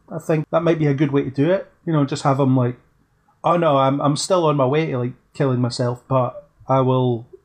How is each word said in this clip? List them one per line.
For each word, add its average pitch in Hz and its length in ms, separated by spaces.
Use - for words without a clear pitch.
I 165 100
think 156 320
that 170 120
might 165 160
be 151 80
a 139 80
good 139 160
way 139 140
to 135 60
do 143 200
it. 190 200
You 165 80
know, 147 120
just 135 180
have 135 160
him 131 180
like, 123 220
"Oh 170 140
no, 156 220
I'm, 139 220
I'm 147 160
still 175 300
on 147 100
my 147 100
way 156 200
to, 135 120
like, 123 140
killing 127 260
myself, 120 480
but 127 400
I 135 140
will, 127 440